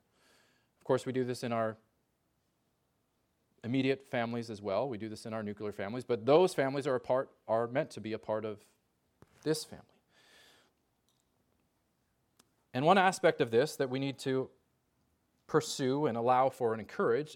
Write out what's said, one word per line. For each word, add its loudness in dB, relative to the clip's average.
Of -20
course, 0
we -6
do 0
this -6
in -4
our -2
immediate -2
families -4
as -12
well. -2
We -8
do -10
this -12
in -8
our -6
nuclear -8
families, -8
but -2
those 6
families -2
are 0
a 0
part, -2
are 2
meant -2
to -14
be -8
a -6
part -4
of -8
this -2
family. -18
And -2
one 6
aspect 4
of 0
this 2
that -2
we -4
need -4
to -4
pursue 0
and 0
allow 4
for -2
and -4
encourage -2